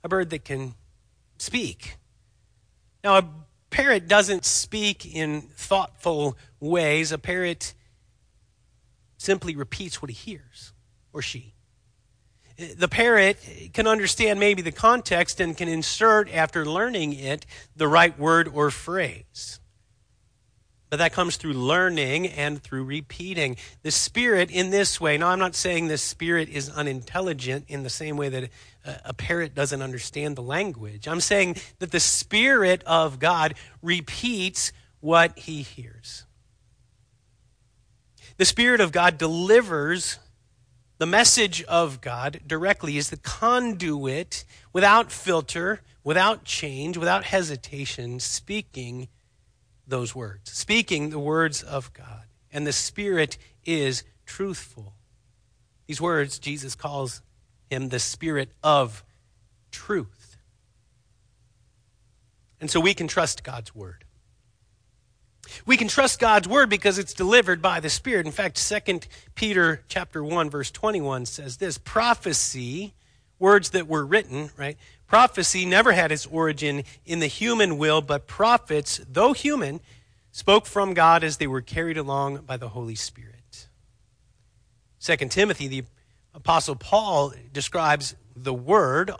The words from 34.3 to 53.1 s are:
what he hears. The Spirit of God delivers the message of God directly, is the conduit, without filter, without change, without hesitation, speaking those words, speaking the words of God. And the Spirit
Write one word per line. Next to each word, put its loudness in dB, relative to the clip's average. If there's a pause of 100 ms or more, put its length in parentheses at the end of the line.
what 4
he -10
hears. -16 (2250)
The 4
Spirit 4
of 4
God 4
delivers 2 (800)
the 0
message 4
of 0
God -8
directly, -2
is -2
the -12
conduit, -2 (260)
without 6
filter, -2 (200)
without 2
change, -6
without 0
hesitation, -6
speaking -10 (800)
those -6
words, -14
speaking 0
the -10
words 0
of -10
God. -20 (280)
And -6
the -2
Spirit -2 (300)